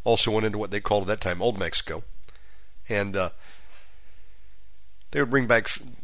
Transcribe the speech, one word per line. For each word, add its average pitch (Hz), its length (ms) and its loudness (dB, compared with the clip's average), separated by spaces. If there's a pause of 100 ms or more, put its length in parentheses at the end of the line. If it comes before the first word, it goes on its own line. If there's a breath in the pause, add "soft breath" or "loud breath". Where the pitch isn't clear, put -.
also 117 260 4
went 107 160 4
into 104 120 0
what 101 120 -2
they 104 100 0
called 104 220 4
at 92 60 0
that 107 120 2
time 90 220 0
Old 107 160 2
Mexico, 82 460 -2 (840 soft breath)
and, 101 280 2
uh, 92 140 2 (1800 soft breath)
they 143 100 0
would 131 100 0
bring 131 160 4
back, 113 220 6 (360)